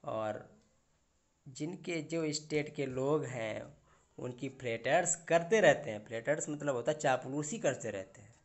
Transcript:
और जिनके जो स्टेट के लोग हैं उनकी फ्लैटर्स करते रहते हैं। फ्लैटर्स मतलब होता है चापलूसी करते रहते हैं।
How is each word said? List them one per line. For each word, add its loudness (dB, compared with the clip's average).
और -4
जिनके -6
जो -2
स्टेट -2
के -2
लोग 2
हैं -6
उनकी -6
फ्लैटर्स 2
करते 4
रहते 6
हैं। -6
फ्लैटर्स -2
मतलब -2
होता 0
है -2
चापलूसी 0
करते -2
रहते -8
हैं। -20